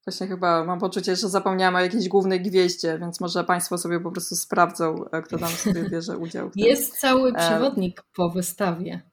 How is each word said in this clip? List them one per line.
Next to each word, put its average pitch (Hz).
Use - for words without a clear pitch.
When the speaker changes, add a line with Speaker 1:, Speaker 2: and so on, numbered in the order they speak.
Speaker 1:
właśnie 185
chyba 175
mam 175
poczucie, 185
że 196
zapomniałam 185
o 180
jakiejś 180
głównej 190
gwieździe, 180
więc 175
może 175
państwo 175
sobie 170
po 175
prostu 175
sprawdzą, 170
e, 160
kto 170
tam 165
sobie 175
Speaker 2:
<laughs> 180
Speaker 1:
bierze 170
udział 170
w -
tym. 202
Speaker 2:
Jest 277
cały 262
Speaker 1:
E, 233
Speaker 2:
przewodnik 185
po 175
wystawie. 180